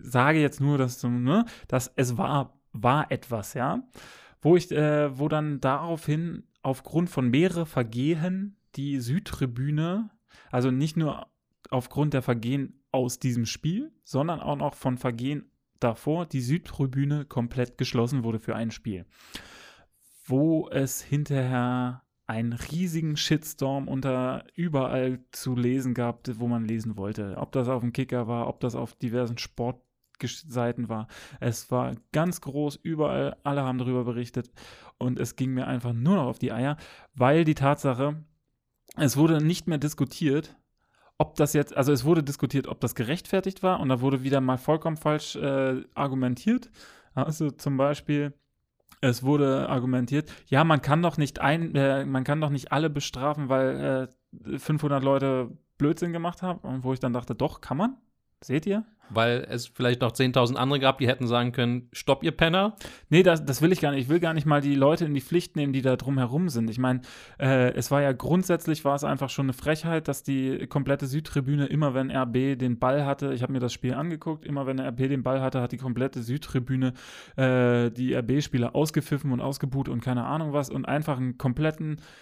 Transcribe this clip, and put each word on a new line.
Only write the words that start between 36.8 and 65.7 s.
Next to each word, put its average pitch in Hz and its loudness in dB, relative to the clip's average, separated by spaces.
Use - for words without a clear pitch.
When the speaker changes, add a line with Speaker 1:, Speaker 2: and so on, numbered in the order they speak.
Speaker 1:
weil 143 6
die 151 4
Tatsache, 143 0
es 139 2
wurde 156 6
nicht 175 0
mehr 160 0
diskutiert, 147 -2
ob - 0
das 147 4
jetzt, 147 0
also 139 4
es 127 2
wurde 160 4
diskutiert, 139 -2
ob - -8
das 123 -2
gerechtfertigt 185 -2
war 185 2
und 139 0
da 123 2
wurde 135 2
wieder 135 2
mal 131 2
vollkommen 156 0
falsch, 151 -2
äh, 135 0
argumentiert. 135 0
Also 147 -2
zum 139 -4
Beispiel, 143 0
es 123 2
wurde 135 4
argumentiert, 127 -2
ja, 139 6
man 156 4
kann 156 2
doch 170 0
nicht - 0
ein, 156 0
äh, 139 2
man 135 -2
kann 147 0
doch 151 0
nicht 139 -4
alle 151 2
bestrafen, 143 -4
weil, 131 0
äh, 139 -4
fünfhundert 143 0
Leute 135 2
Blödsinn 165 0
gemacht 170 -6
haben. 185 -4
Und 131 -8
wo 131 0
ich 127 -6
dann 123 -2
dachte, 120 -4
doch, - -2
kann - -6
man. 226 0
Seht 156 -2
ihr? 208 0
Speaker 2:
Weil 117 2
es 120 -6
vielleicht 123 0
noch 117 2
zehntausend 127 4
andere 135 2
gab, 135 4
die 123 2
hätten 123 2
sagen 120 2
können, 123 0
"Stopp, - 2
ihr 160 0
Penner." 190 2
Speaker 1:
Nee, 165 8
das, 165 6
das 139 -2
will 175 8
ich - 0
gar 147 2
nicht. 139 0
Ich 120 -4
will 165 4
gar 165 0
nicht 156 0
mal 147 4
die 143 2
Leute 151 4
in 147 0
die 135 0
Pflicht - -2
nehmen, 143 0